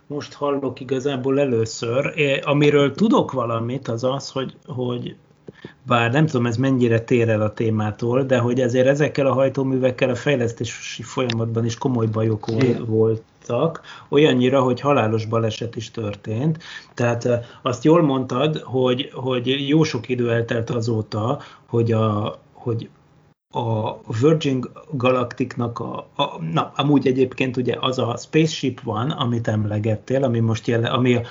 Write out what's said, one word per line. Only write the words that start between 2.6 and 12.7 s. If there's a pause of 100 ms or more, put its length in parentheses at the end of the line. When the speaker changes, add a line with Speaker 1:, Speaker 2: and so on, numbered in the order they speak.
Speaker 1:
tudok
valamit,
az
az,
hogy, (100)
hogy (720)
bár
nem
tudom,
ez
mennyire
tér
el
a
témától,
de
hogy
azért
ezekkel
a
hajtóművekkel
a
fejlesztési
folyamatban
is
komoly
bajok
vol-,
Speaker 2:
Igen.